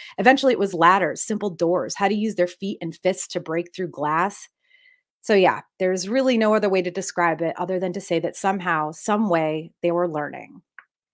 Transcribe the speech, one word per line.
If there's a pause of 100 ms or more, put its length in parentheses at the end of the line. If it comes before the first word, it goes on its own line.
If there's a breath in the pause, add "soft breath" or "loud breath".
(180 loud breath)
Eventually,
it
was
ladders,
simple
doors,
how
to
use
their
feet
and
fists
to
break
through
glass. (720 soft breath)
So
yeah, (180)
there's
really
no
other
way
to
describe
it
other
than
to
say
that
somehow,
some
way, (100)
they
were
learning. (520)